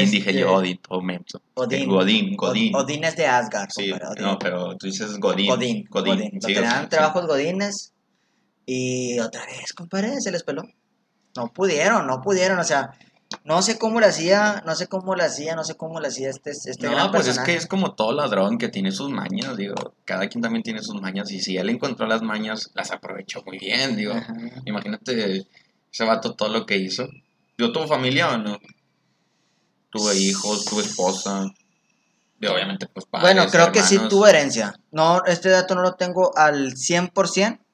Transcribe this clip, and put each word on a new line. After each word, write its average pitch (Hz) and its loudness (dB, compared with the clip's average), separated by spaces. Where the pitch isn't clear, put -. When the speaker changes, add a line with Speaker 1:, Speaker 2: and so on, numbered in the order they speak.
Speaker 1:
Este, 104 4
Speaker 2:
dije 98 0
yo, 95 4
Odín, 92 0
todo 92 -6
menso. 90 -8
Speaker 1:
Odín. 123 -2
Speaker 2:
Godín, 98 4
Speaker 1:
Od-, - -8
Speaker 2:
Godín. 110 0
Speaker 1:
Odín 147 -2
es 160 -2
de 160 0
Asgard, 117 0
Speaker 2:
Sí, 101 -4
Speaker 1:
compadre, 90 -8
Odín. 104 -8
Speaker 2:
no, 98 0
pero 90 -4
tú - -10
dices 104 -6
Godín. 98 2
Speaker 1:
Godín, 110 0
Speaker 2:
Godín, 95 0
Speaker 1:
Godín. 104 -4
Los 95 -8
Speaker 2:
sí, 98 0
Speaker 1:
que 101 0
Speaker 2:
o - 2
Speaker 1:
le 117 2
Speaker 2:
sea, 123 2
Speaker 1:
dan 147 -2
Speaker 2:
sí. - -10
Speaker 1:
trabajos 160 2
godines. 180 -2
Y 127 -2
otra - -6
vez, - -12
compadre, 202 -4
se 202 -4
les 170 -4
peló. 147 -6
No 120 -6
pudieron, 180 2
no 131 -2
pudieron, 185 2
o 165 0
sea, 139 0
no 165 2
sé 220 0
cómo 226 0
le 214 8
hacía, 190 4
no 160 -2
sé 175 -6
cómo 190 -4
le 175 0
hacía, 151 -2
no 160 -6
sé 156 -8
cómo 165 -10
le 147 -4
hacía 131 -6
este, 139 -10
este 131 -10
Speaker 2:
No, 120 -2
Speaker 1:
gran 175 2
Speaker 2:
pues - 2
es 120 2
Speaker 1:
personaje. 127 0
Speaker 2:
que 170 0
es - -8
como 185 -2
todo 110 0
ladrón 113 0
que 117 -2
tiene 95 -4
sus 139 -6
mañas, 101 -6
digo, 101 -8
cada 95 -4
quien 117 -6
también 113 -2
tiene 110 -8
sus 104 -10
mañas, 98 -6
y 95 -8
si 92 -4
él 92 -2
encontró 120 -4
las 110 0
mañas, 110 -6
las 95 -4
aprovechó 95 -10
muy 92 -14
bien, 120 -2
digo. 104 -2
Speaker 1:
Ajá. 117 -6
Speaker 2:
Imagínate 104 -4
ese 113 -2
vato 110 0
todo 107 -2
lo 110 -2
que 104 0
hizo. 95 -4
¿Yo 117 0
tuvo 156 -2
familia 143 2
o 117 -2
no? 104 -6
Tuve 104 0
hijos, 98 0
tuve 104 -2
esposa. 98 -2
Y 107 -2
obviamente, 95 -2
pues, - -16
Speaker 1:
Bueno, 185 6
Speaker 2:
padres, - 2
Speaker 1:
creo 170 6
que 214 4
sí 190 4
Speaker 2:
hermanos. 220 2
Speaker 1:
tuvo 202 8
herencia. 127 6
No, 165 4
este 180 2
dato 185 4
no 180 0
lo 180 2
tengo 180 0
al 143 4
cien 175 0
por 185 2
cien. 208 0